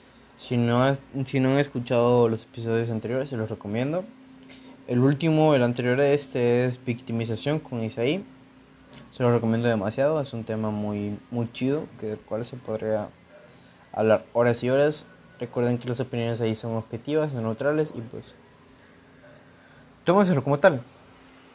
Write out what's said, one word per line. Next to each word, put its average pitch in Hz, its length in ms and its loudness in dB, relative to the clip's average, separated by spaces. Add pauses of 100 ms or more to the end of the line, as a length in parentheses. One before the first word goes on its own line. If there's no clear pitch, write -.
(380)
Si - 200 -4
no 120 260 4
has, 139 160 2 (260)
si 135 140 -2
no 131 100 2
han 135 80 2
escuchado 120 720 2
los 113 140 -4
episodios 117 480 -4
anteriores, 120 380 -4
se 131 80 -6
los 110 120 -4
recomiendo. 127 560 -4 (840)
El 123 120 0
último, 156 560 4
el 123 80 4
anterior 123 360 0
a 143 100 4
este, 123 560 2
es 123 180 -4
victimización 117 760 -4
con 117 240 -8
Isaí. 131 400 -2 (840)
Se - 140 -6
los 120 100 4
recomiendo 113 340 0
demasiado, 127 540 0
es 131 120 -10
un 113 100 -8
tema 110 260 -4
muy, 104 480 -4 (140)
muy 120 200 -4
chido, 139 340 -2 (140)
que 110 80 -8
del 107 120 -6
cual 113 260 -8
se 127 120 -14
podría 110 520 -4 (840)
hablar 110 400 2
horas 120 300 2
y 123 60 -2
horas. 147 380 2 (320)
Recuerden 120 400 -2
que 123 100 -8
las 120 100 -4
opiniones 117 400 -4
ahí 110 160 0
son 113 200 -6
objetivas, 147 560 -4
son 120 120 -4
neutrales 143 520 -2
y 120 60 -10
pues - 340 -16 (1700)
tómenselo 180 400 4
como 143 160 0
tal, 147 220 6 (720)